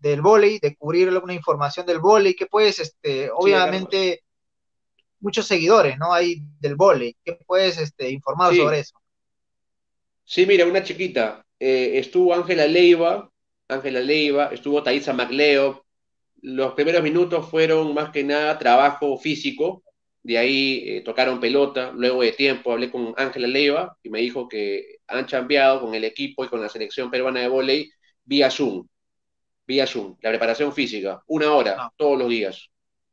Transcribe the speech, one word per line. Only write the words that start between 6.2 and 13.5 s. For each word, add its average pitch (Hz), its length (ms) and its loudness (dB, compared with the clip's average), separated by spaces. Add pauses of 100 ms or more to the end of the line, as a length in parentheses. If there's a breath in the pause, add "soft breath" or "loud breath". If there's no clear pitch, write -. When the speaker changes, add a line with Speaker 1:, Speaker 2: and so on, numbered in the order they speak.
Speaker 1:
del 143 160 -6
vóley. 143 500 2
¿Qué 170 220 -10
puedes, 180 320 0
este, 147 320 -8
informar 147 420 0
Speaker 2:
Sí. 175 60 6
Speaker 1:
sobre 151 220 2
eso? - 140 -12 (1300)
Speaker 2:
Sí, 180 220 2
mira, 185 200 6
una 185 160 0
chiquita. 156 640 -6 (140)
Eh, 131 400 0
estuvo 175 360 2
Ángela 170 320 0
Leiva, 175 640 4 (380)